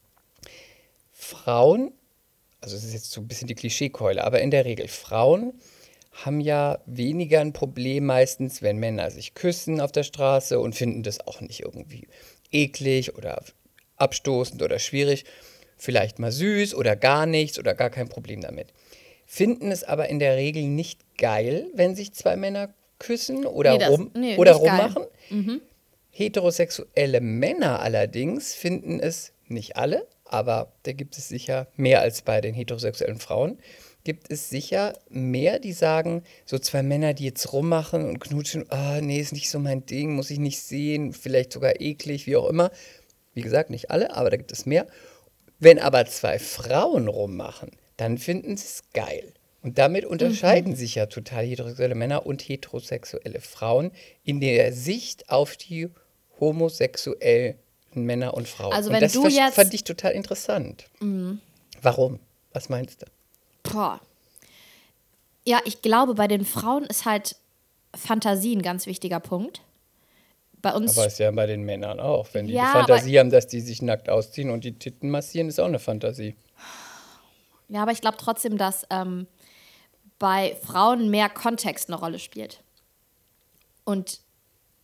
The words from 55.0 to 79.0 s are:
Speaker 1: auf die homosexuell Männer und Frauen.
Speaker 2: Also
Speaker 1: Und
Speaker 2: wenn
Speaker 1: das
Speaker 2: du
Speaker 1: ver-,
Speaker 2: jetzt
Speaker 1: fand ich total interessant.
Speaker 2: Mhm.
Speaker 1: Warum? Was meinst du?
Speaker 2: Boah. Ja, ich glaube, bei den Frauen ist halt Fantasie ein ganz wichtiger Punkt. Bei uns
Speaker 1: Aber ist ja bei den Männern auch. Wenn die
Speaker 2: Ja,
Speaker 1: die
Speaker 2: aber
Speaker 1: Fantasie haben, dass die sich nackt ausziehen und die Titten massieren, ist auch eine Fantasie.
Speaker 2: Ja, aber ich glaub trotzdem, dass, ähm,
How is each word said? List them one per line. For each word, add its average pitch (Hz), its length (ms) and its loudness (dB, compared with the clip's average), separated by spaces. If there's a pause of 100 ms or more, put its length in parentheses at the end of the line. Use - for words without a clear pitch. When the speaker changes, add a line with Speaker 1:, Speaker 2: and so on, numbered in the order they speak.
Speaker 1:
auf 143 260 2
die 170 340 -8 (500)
homosexuell 143 1200 0 (360)
Männer 123 380 -2
und 117 140 -6
Frauen. - 260 -4
Speaker 2:
Also 208 160 0
Speaker 1:
Und 214 60 2
Speaker 2:
wenn 220 60 6
Speaker 1:
das 214 120 4
Speaker 2:
du 262 100 4
Speaker 1:
ver-, 294 60 8
Speaker 2:
jetzt 269 260 4
Speaker 1:
fand 190 180 8
ich 214 100 -6
total - 300 -4
interessant. - 720 -6 (140)
Speaker 2:
Mhm. 196 400 -4 (420)
Speaker 1:
Warum? 127 380 2 (340)
Was - 160 -10
meinst 127 320 -8
du? - 40 -18 (580)
Speaker 2:
Boah. 196 360 -4 (1500)
Ja, 240 200 4
ich 220 160 -8
glaube, 240 340 4
bei 208 120 2
den 202 180 2
Frauen 240 380 -2
ist - 220 -6
halt 208 300 -2 (600)
Fantasie 220 600 0
ein 196 60 0
ganz 180 240 -4
wichtiger 185 340 -6
Punkt. 185 420 -8 (1000)
Bei 101 140 0
uns 113 200 0
Speaker 1:
Aber 110 120 4
ist 104 100 -4
ja 107 140 2
bei 107 160 0
den 104 160 -4
Männern 104 360 -6
auch. 131 340 0
Wenn - 140 -4
die 220 60 -4
Speaker 2:
Ja, 247 80 0
Speaker 1:
die 254 80 2
Speaker 2:
aber 277 100 6 (140)
Speaker 1:
Fantasie 139 260 6
haben, 127 120 6
dass 123 160 8
die 120 140 -6
sich 117 200 -8
nackt 113 280 -2
ausziehen 123 420 -2
und 117 120 -6
die 120 100 -10
Titten 131 360 -10
massieren, 143 400 -4
ist - 100 -6
auch 170 60 4
eine 165 140 0
Fantasie. 110 560 -6 (1300)
Speaker 2:
Ja, 208 120 -4
aber 220 100 2
ich 226 100 -2
glaub 220 160 0
trotzdem, 226 400 -4
dass, 196 320 -2
ähm, 185 360 -4 (920)